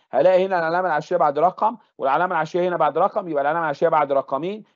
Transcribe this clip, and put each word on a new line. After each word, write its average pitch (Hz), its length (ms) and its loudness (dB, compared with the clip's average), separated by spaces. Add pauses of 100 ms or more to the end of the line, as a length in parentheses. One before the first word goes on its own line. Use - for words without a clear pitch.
(120)
هلاقي 185 360 4
هنا 190 120 -2
العلامة 175 300 -2
العشرية 151 300 -2
بعد 147 200 0
رقم، 196 380 0 (220)
والعلامة 160 360 0
العشرية 175 340 -2
هنا 175 80 -2
بعد 151 220 2
رقم، 196 300 0
يبقى 143 140 -2
العلامة 160 220 -2
العشرية 156 260 0
بعد 147 220 2
رقمين، 147 520 -4 (120)